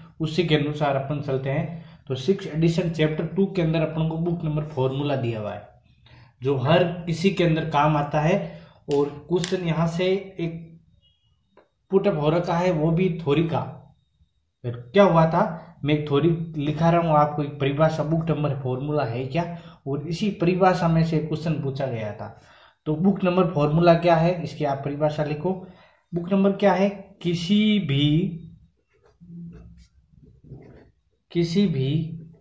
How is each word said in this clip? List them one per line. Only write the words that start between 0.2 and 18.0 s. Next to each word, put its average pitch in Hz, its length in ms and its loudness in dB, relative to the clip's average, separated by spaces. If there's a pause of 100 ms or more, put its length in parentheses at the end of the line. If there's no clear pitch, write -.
के 151 120 2
अनुसार 143 400 0
अपन 147 260 -4
चलते 135 280 -4
हैं। - 580 -6
तो 135 80 -2
सिक्स - 320 0
edition 165 420 0
chapter 156 360 0
टू 196 200 0
के 175 160 -2
अंदर 160 200 2
अपन 156 260 -2
को 160 100 -4
book 170 260 -2
number 151 240 -2
formula 135 480 0
दिया 117 240 -4
हुआ 101 120 -6
है, - 160 -12 (760)
जो 139 160 0
हर 156 260 4 (180)
किसी 180 300 0
के 175 120 2
अंदर 156 260 0
काम 151 260 2
आता 151 240 0
है। 160 180 2 (500)
और 143 200 2 (200)
question 180 380 -2
यहाँ 165 220 0
से 175 180 -2
एक 185 540 -4 (1300)
put 196 180 2
अप 170 80 0
हो 151 140 2
रखा 175 260 0
है, 180 160 2
वो 156 200 2
भी 180 240 2
theory 147 280 0
का। - 160 -2 (1040)
फिर 120 120 -6 (160)
क्या 202 120 6
हुआ 165 220 6
था, - 580 -2
मैं 151 100 2
एक 147 140 -2
theory 143 200 2 (280)
लिखा 151 340 0
रहा 170 100 4
हूँ 156 180 2
आपको, 147 240 2
एक 139 180 -6
परिभाषा, 143 440 0